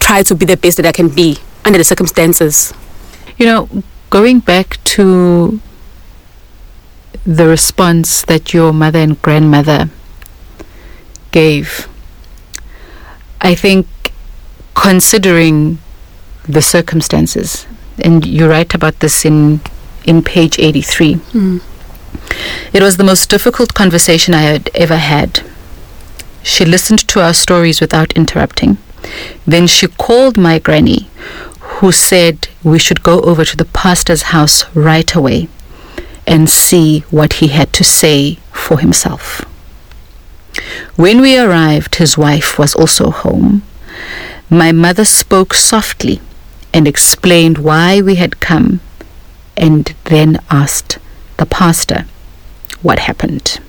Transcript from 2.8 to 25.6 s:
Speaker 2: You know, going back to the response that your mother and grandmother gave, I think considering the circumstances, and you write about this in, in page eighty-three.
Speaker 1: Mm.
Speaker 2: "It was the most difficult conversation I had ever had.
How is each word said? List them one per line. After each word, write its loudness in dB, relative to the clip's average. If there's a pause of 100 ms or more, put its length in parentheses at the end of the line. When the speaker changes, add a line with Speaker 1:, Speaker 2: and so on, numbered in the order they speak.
Speaker 2:
You 2
know, 0 (420)
going 4
back -2 (140)
to 2 (1700)
the 2
response 0
that -2
your 4
mother 0
and 0
grandmother 2 (1400)
gave, 0 (1500)
I 2
think 0 (880)
considering 2 (680)
the 2
circumstances, -2 (320)
and 4
you 0
write 0
about -2
this -2
in, 2 (440)
in 4
page 0
eighty-three. 0 (160)
Speaker 1:
Mm. 0 (1120)
Speaker 2:
"It 2
was 2
the 2
most 2
difficult 0
conversation 2
I 2
had -2
ever 0
had. -2 (1000)